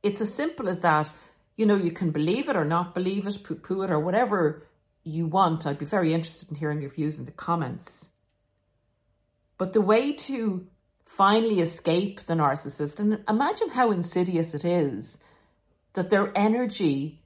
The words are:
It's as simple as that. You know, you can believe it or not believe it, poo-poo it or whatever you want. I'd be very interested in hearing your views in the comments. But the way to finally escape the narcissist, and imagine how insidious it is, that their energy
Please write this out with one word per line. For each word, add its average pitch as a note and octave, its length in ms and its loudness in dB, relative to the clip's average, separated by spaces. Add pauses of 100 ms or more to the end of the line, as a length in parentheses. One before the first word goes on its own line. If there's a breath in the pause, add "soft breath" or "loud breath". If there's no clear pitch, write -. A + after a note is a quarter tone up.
It's G#3 180 0
as G#3 140 -2
simple C#4+ 340 -4
as F3+ 120 -2
that. D3+ 320 2 (420 loud breath)
You G#3+ 120 2
know, G#3 100 6
you F3 160 0
can F3 180 -2
believe E3+ 380 0
it C4 80 0
or D#3+ 80 2
not E3+ 300 -2
believe F#3+ 320 -2
it, G3+ 180 -8
poo-poo F#3 380 -6
it F#3+ 80 -2
or D3+ 100 2
whatever F3+ 680 0 (380)
you E3 220 -4
want. D#3+ 400 2
I'd C#3+ 120 -4
be D3 60 -6
very E3 300 2
interested - 340 -6
in D3+ 80 -10
hearing D3+ 240 -4
your C#3 100 -8
views D3+ 280 -4
in B2 80 -10
the - 40 -14
comments. - 800 -6 (1500)
But F#3 160 -2
the G#3+ 80 6
way A3+ 300 4
to A3 540 -2 (380)
finally G#3 560 4
escape E3+ 640 0
the E3+ 120 -2
narcissist, D3 640 -2
and G#3 300 0
imagine D4 420 0
how A#3+ 220 2
insidious F3 600 0
it D3 100 -6
is, D3+ 540 -2 (760 soft breath)
that F#3 180 -2
their G3 240 2
energy G3+ 920 0